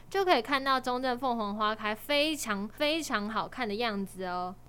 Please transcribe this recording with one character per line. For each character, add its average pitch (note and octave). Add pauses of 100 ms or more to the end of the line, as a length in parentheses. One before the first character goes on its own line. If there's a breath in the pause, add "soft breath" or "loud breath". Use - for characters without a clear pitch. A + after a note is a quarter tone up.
就 G4
可 F4
以 A#3+
看 C4+
到 C4+
中 B3+
正 B3+
凤 B3
凰 G#3
花 G#3+
开 A3
非 D4
常， G#3
非 D4+
常 G#3+
好 G#3
看 -
的 G#3
样 G#3
子 F#3
哦。 F3+ (160)